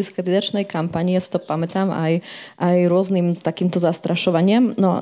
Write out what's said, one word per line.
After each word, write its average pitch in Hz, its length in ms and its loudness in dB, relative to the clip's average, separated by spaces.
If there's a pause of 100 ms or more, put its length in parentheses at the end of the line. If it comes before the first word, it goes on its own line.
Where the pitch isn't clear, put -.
diskreditačnej 190 640 -2
kampani, 170 480 -2
ja 185 80 2
si - 80 -16
to 165 80 -2
pamätám, 170 540 -2
aj, 165 260 0 (400)
aj 180 180 2 (120)
rôznym 180 480 2
takýmto 170 420 -2
zastrašovaniam. 180 960 2
No, 185 260 2